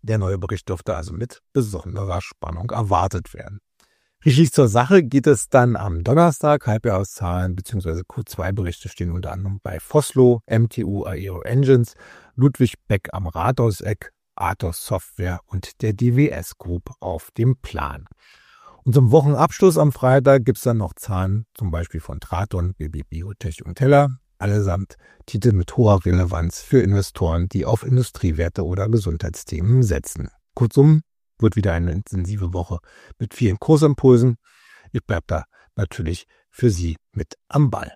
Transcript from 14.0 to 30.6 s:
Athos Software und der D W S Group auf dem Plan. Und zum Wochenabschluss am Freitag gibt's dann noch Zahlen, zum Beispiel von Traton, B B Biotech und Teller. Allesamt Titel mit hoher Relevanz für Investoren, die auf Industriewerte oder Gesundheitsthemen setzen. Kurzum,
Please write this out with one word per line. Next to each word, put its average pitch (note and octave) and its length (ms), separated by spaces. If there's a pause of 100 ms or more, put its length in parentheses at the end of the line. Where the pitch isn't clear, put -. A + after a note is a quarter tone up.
Athos - 500
Software F2+ 580
und - 380
der A2 100
D A#2+ 240
W D3 140
S - 260
Group F2+ 440
auf E2+ 360
dem B2 200
Plan. - 500 (800)
Und A#2+ 100
zum B2+ 160
Wochenabschluss D3 640
am D3 160
Freitag C3 540
gibt's - 160
dann A#2 160
noch G2 160
Zahlen, F#2+ 580
zum G2 180
Beispiel E2+ 300
von - 200
Traton, F2+ 580
B D2+ 100
B D2+ 140
Biotech E2+ 640
und F2 80
Teller. C#3 460 (180)
Allesamt G2+ 580 (300)
Titel G2+ 260
mit F2+ 240
hoher G#2 280
Relevanz F2 560
für C3 200
Investoren, F#2 680
die - 160
auf A2 180
Industriewerte F#2+ 840
oder F#2+ 240
Gesundheitsthemen G2 960
setzen. E2+ 460 (260)
Kurzum, D3 480 (360)